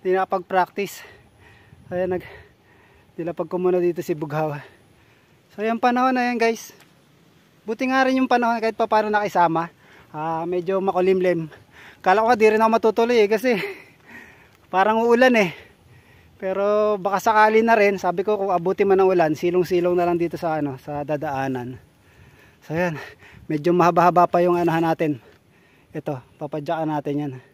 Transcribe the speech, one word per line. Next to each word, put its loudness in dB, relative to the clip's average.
Hindi 0
nakapag-practice. -4
Ayan, -4
nag-, -12
nilapag -8
ko -4
muna 2
dito -2
si -4
Bughaw. -4
So, -14
yung -4
panahon 0
na -2
yan, -4
guys. -2
Buti -6
nga 2
rin 0
yung -2
panahon 0
kahit -4
pa -2
paano 2
nakisama. 0
Ah, -6
medyo -4
makulimlim. 0
Kala 4
ko 2
di 4
rin 4
ako 4
matutuloy 2
eh, 4
kasi 0
parang 2
uulan 4
eh. 2
Pero -2
baka -2
sakali 4
na 4
rin. 4
Sabi -2
ko, 0
kung -2
abuti 0
man 4
ang 6
ulan, 2
silong-silong 0
na 2
lang 0
dito -4
sa, -4
ano, -6
sa -10
dadaanan. -6
So, -8
yan. -4
Medyo -2
mahaba-haba 4
pa 2
yung 2
anahan 0
natin. -2
Ito, -8
papadyakan -6
natin -4
yan. -6